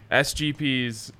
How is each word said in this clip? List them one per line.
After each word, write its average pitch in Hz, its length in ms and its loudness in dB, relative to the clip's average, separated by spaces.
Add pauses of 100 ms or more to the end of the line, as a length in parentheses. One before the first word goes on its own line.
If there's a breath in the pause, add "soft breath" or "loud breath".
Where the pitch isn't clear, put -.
(120)
S 139 220 4
G 151 180 0
Ps 127 680 -2